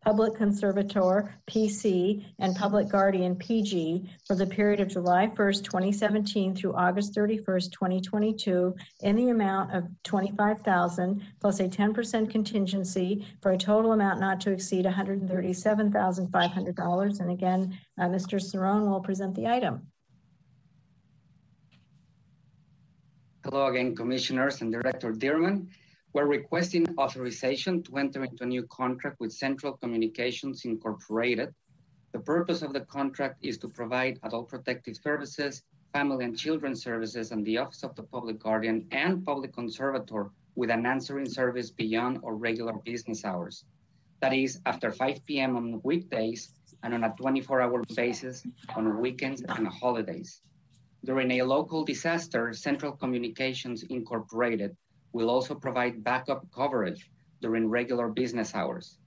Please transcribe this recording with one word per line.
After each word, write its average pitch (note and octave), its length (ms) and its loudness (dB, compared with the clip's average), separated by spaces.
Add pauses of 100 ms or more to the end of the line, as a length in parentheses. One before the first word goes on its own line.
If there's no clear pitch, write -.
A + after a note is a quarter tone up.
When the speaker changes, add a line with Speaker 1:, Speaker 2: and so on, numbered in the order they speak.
Speaker 1:
Public A3 360 4
Conservator, G3+ 960 2 (120)
P A3 220 2
C, G3+ 560 2 (140)
and F#3 160 2
Public G3+ 340 2
Guardian, F#3+ 460 4
P A3 280 0
G, F#3 460 0 (180)
for G3 100 2
the F#3+ 100 2
period G#3 340 4
of F#3+ 80 2
July F3+ 460 4
first, G3+ 300 2
twenty F#3+ 280 2
seventeen, G3+ 640 2
through F#3 200 0
August F#3 400 2
thirty-first, G#3 580 2
twenty F#3 280 0
twenty-two, F#3 760 2 (240)
in G3+ 160 4
the B3 140 4
amount F#3+ 440 2
of F3 140 -2 (160)
twenty-five G#3 580 2
thousand F3+ 580 2 (200)
plus G3 180 2
a F#3 100 2
ten G3+ 240 4
percent A3 380 0
contingency G3 960 0 (160)
for F#3+ 100 6
a F#3 60 4
total A3 340 6
amount G3 280 4
not F#3+ 220 2
to G3+ 100 2
exceed F#3 340 0
a F#3 40 4
hundred F#3+ 300 0
and F#3+ 80 -2
thirty-seven F#3 640 2
thousand F#3 400 2
five F3 220 4
hundred F#3 240 -2
dollars. F#3+ 420 0
And F3+ 140 -2
again, F#3 440 0 (220)
uh, F3+ 100 0
Mister F#3 280 -2
Cerrone G3 520 0
will F#3+ 120 2
present F#3+ 340 -4
the A3 140 -2
item. A#3+ 400 0 (3500)
Speaker 2:
Hello C#3 220 2
again, B2+ 300 2
Commissioners C3 680 0
and A2+ 100 -2
Director A#2+ 400 -2
Dearman. D#3+ 540 2 (480)
We're D3 100 4
requesting E3 640 2 (120)
authorization C3+ 840 0
to C3 160 -6
enter C#3 260 0
into B2+ 180 -8
a B2 40 -4
new B2+ 220 -2
contract B2+ 520 -4
with A2+ 100 -4
Central C3+ 440 -4
Communications B2 920 -2
Incorporated. A2+ 880 -2 (580)
The A#2 60 -6
purpose E3+ 440 0
of C#3 100 -6
the C3+ 80 -4
contract C#3 640 -4
is A2+ 140 -4
to - 100 -12
provide B2 540 -2
adult A#2 260 -6
protective B2 480 -8
services, C#3+ 640 -4 (300)
family C#3 320 0
and A#2 120 -4
children D3 380 -2
services, A2+ 560 -6
and G#2+ 140 -2
the A2+ 140 0
Office C3 260 -6
of C3 100 -8
the A2 100 -14
Public A#2 340 -8
Guardian A2 520 0
and F3 340 0
Public C#3 280 -4
Conservator A2+ 760 -4 (240)
with A#2+ 160 0
an A#2 160 2
answering C3+ 420 -2
service B2 420 -2
beyond A2+ 540 -2
our A#2 100 -6
regular A2+ 380 -2
business A2+ 540 -8
hours. F2 400 -6 (540)
That C3 120 2
is, C3 320 0
after A#2+ 260 -2
five C#3 360 -2
P C#3+ 140 -2
M C3 160 0
on A#2 280 -4
weekdays B2 680 -2 (300)
and A#2 120 -4
on A#2 100 0
a A2 160 0
twenty-four C3 400 0
hour B2 240 0 (100)
basis B2 520 -4 (280)
on A2 240 0
weekends B2+ 440 -4
and A2 260 -2
holidays. G#2+ 720 -4 (640)
During C3 280 2
a B2+ 100 2
local D3 420 2
disaster, D3 720 -2
Central C#3+ 380 -4
Communications B2 920 -4
Incorporated A2+ 920 -2 (400)
will A#2 160 2
also B2+ 240 0
provide B2 500 -2
backup B2+ 500 -2
coverage A#2+ 560 -2 (300)
during A2+ 260 2
regular A#2+ 420 0
business A2+ 460 -2
hours. D#2 520 -6